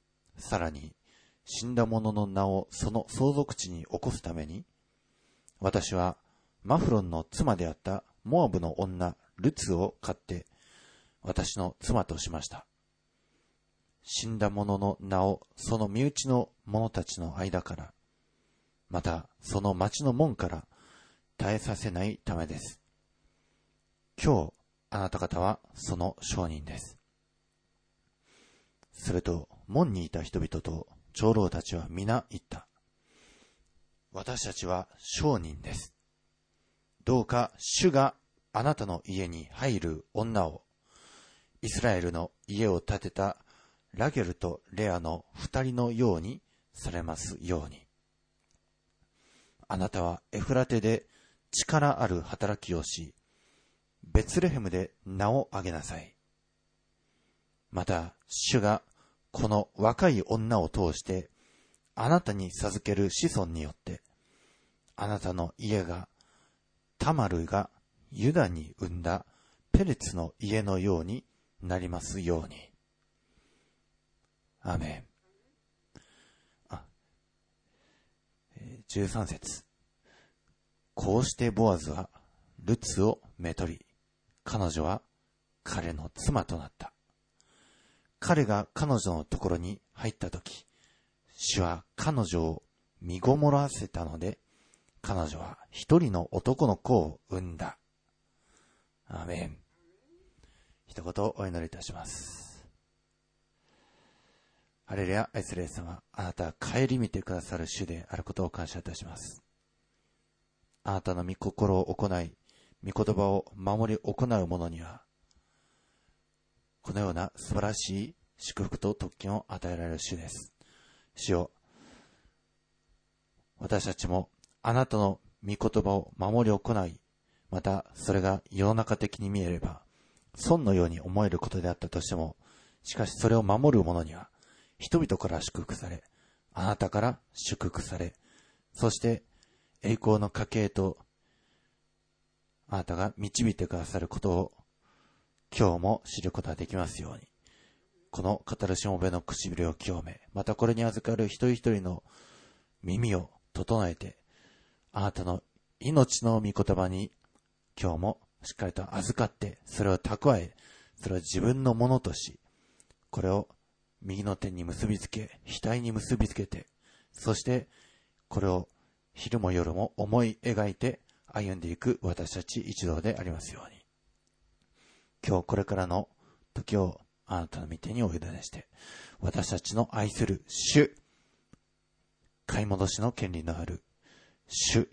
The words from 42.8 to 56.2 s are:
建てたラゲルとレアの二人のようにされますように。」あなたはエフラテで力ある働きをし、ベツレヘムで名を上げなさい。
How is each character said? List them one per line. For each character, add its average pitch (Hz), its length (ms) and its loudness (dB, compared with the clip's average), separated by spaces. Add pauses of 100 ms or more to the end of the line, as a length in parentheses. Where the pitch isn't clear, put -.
建 104 160 -2
て - 140 -6
た 98 260 0 (560)
ラ 117 160 2
ゲ 131 140 0
ル 87 100 -2
と - 280 -4 (100)
レ 104 180 0
ア 87 100 2
の 82 260 -4 (100)
二 - 260 -4
人 127 140 -2
の 120 160 2
よ 113 240 4
う 80 60 -2
に 107 200 -8 (320)
さ - 160 -8
れ 87 140 -4
ま 82 120 -4
す - 240 -8
よ 85 280 -2
う - 20 -14
に。」 - 160 -20 (1800)
あ 98 100 -4
な 92 120 0
た 95 120 -2
は 85 300 -2
エ 104 80 -4
フ 95 160 0
ラ 127 100 4
テ 113 160 2
で 110 240 2 (460)
力 147 500 2
あ 120 60 2
る 87 140 0
働 - 380 -4
き - 140 -6
を 80 100 -2
し、 80 300 -8 (880)
ベ - 200 10
ツ - 180 4
レ 180 80 6
ヘ 139 100 2
ム 98 120 0
で 90 240 0 (100)
名 95 240 2
を 131 240 4
上 98 100 -4
げ 92 80 -2
な 78 120 -4
さ 82 160 -10
い。 - 160 -20 (1500)